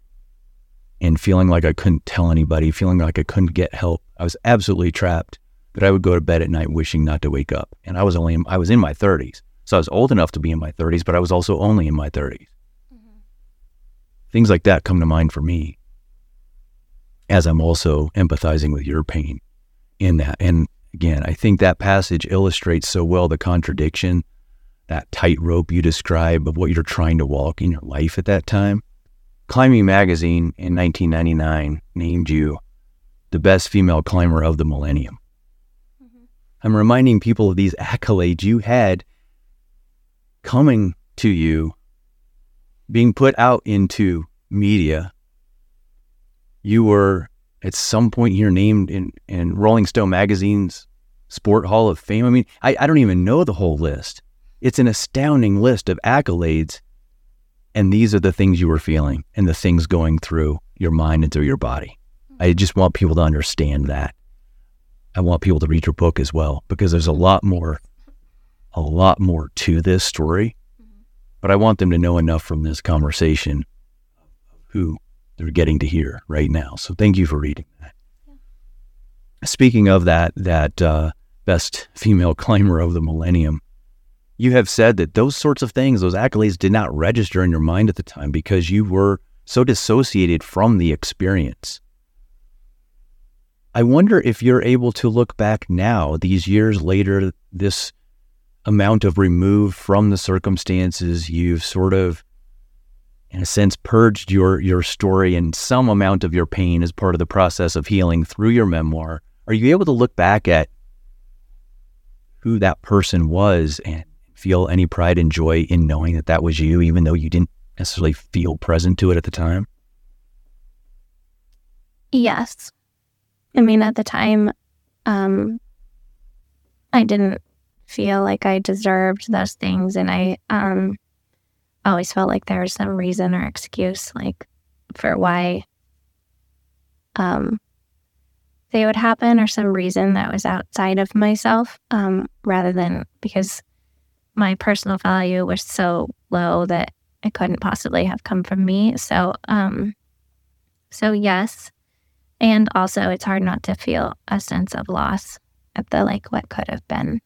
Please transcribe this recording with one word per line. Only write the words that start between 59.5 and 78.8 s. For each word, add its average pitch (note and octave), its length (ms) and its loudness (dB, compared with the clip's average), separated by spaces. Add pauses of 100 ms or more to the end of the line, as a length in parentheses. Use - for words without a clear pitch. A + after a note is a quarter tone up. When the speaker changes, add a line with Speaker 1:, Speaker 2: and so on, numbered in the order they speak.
Speaker 1:
things E2+ 320 0
going D#2+ 320 0
through D#2 400 -2 (200)
your F2 120 -2
mind D#2 340 0
and D2 80 -2
through D2+ 120 -2
your C#2 120 0
body. - 440 -8 (400)
I F2+ 140 2
just F#2+ 220 0
want F#2 200 2
people E2+ 200 2
to E2+ 60 2
understand D2 680 -2
that. C#2 280 -6 (960)
I F#2 80 -4
want F2 200 0
people F2 180 2
to D2+ 80 -2
read D#2+ 180 0
your D#2 80 0
book E2 260 0
as C#2 140 -4
well, D2 340 -2
because G2 240 0
there's E2 160 2
a E2 40 0
lot F2+ 320 4
more, E2 360 -2 (920)
a E2+ 80 -6
lot E2 380 2
more E2 360 -2
to E2 260 0
this F2+ 220 2
story. F2+ 520 -2 (260)
Speaker 2:
Mm-hmm. - 200 -20 (400)
Speaker 1:
But G2 100 0
I G2 60 4
want G#2+ 200 4
them F#2 140 2
to E2+ 80 2
know F2 180 2
enough D#2+ 240 0
from D#2 220 -6
this D#2 180 -6
conversation D2+ 800 0 (1040)
who E2 320 -6 (400)
they're D#2+ 140 -8
getting D#2+ 280 2
to D2 80 -4
hear D2 400 -4
right D2+ 220 -2
now. D2+ 260 -4
So - 200 -12
thank G#2 220 4
you F2+ 100 2
for D2+ 100 -4
reading D2 280 -6 (160)
that. - 120 -20 (340)
Speaker 2:
Yeah. - 60 -20 (1120)